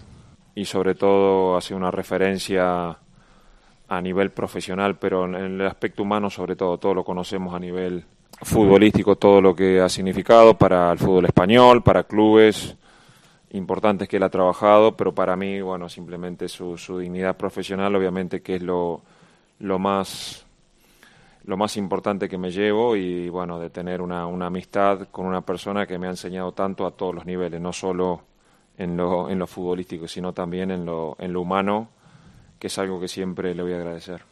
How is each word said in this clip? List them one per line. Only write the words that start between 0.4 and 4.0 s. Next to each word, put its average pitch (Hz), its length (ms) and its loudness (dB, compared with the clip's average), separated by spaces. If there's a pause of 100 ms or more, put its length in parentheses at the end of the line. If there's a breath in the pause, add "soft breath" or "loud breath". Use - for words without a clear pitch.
y 101 100 -8
sobre 92 280 0
todo 98 640 2
ha 90 60 0
sido 95 160 -10
una 90 140 -2
referencia 90 1040 -2 (920 soft breath)
a 92 140 -4